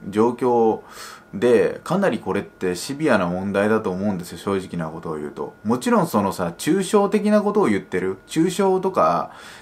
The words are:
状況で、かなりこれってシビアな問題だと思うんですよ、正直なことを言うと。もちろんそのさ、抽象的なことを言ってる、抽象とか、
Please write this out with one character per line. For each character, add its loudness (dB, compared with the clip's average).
状 2
況 2
で、 2
か -2
な 2
り -2
こ -4
れ -2
っ -6
て -4
シ -8
ビ 0
ア 4
な 0
問 -4
題 2
だ 2
と -4
思 -2
う -2
ん -6
で -10
す -16
よ、 -12
正 -2
直 -6
な -8
こ -12
と -8
を -6
言 -8
う -12
と。 -10
も 0
ち -2
ろ 4
ん -2
そ 0
の 0
さ、 -4
抽 0
象 4
的 2
な 4
こ 0
と 2
を 4
言 2
っ -6
て -4
る、 -2
抽 2
象 2
と -2
か、 2